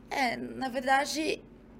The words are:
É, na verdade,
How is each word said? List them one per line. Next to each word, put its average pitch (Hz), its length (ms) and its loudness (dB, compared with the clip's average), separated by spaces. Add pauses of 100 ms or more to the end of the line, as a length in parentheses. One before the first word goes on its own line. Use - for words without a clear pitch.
É, 247 280 0
na 240 320 -4
verdade, 269 720 2 (380)